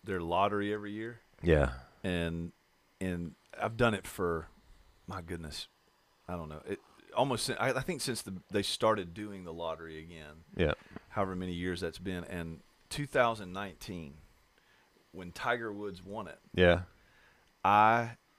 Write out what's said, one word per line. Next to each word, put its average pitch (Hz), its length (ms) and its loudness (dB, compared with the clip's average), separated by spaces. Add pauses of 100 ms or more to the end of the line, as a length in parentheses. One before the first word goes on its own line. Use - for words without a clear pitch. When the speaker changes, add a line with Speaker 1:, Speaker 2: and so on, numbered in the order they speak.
Speaker 1:
their 92 180 -4
lottery 101 520 2
every 104 200 -8
year. 113 260 -10 (240)
Speaker 2:
Yeah. 76 280 6 (340)
Speaker 1:
And, 85 480 -2 (480)
and 87 340 -4 (260)
I've 107 140 -2
done 117 180 4
it 95 140 -6
for, 82 400 -2 (600)
my 95 140 -8
goodness, 82 460 -10 (640)
I 90 80 -6
don't 80 100 -8
know. 76 180 -12
It - 140 -6 (340)
almost, 127 320 2
si-, 127 100 -2
I, 123 160 0
I 123 100 0
think 151 180 -4
since 120 220 -4
the, 95 140 -10 (140)
they 104 140 2
started 101 500 2
doing 101 300 -10
the 85 100 -10
lottery 82 460 -6
again. 80 460 -16 (100)
Speaker 2:
Yeah. 76 160 4 (380)
Speaker 1:
However 95 260 0
many 90 180 -4
years 87 280 -2
that's 85 180 -4
been. 90 240 -6
And 82 380 -8 (280)
two 147 160 -6
thousand 117 460 0
nineteen, 90 640 -10 (1000)
when 87 220 -12
Tiger 117 400 -2
Woods 101 280 -8
won 98 280 -8
it. - 100 -14 (160)
Speaker 2:
Yeah. 87 280 8 (840)
Speaker 1:
I 110 460 8 (280)